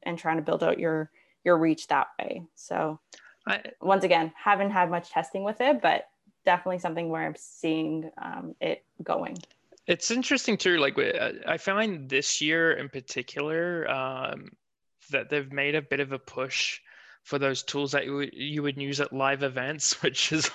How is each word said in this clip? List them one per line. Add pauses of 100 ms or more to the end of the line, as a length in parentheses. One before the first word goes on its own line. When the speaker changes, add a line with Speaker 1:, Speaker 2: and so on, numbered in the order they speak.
Speaker 1:
and
trying
to
build
out
your, (340)
your
reach
that (100)
way. (100)
So (460)
Speaker 2:
I (180)
Speaker 1:
once
again,
haven't
had
much
testing
with
it,
but (360)
definitely
something
where
I'm
seeing, (100)
um,
it (180)
going. (500)
Speaker 2:
It's
interesting
too,
like,
w-,
uh, (140)
I
find
this
year
in
particular,
um, (600)
that
they've
made
a
bit
of
a
push (440)
for
those
tools
that
you
would,
you
would
use
at
live
events,
<laughs>
which
is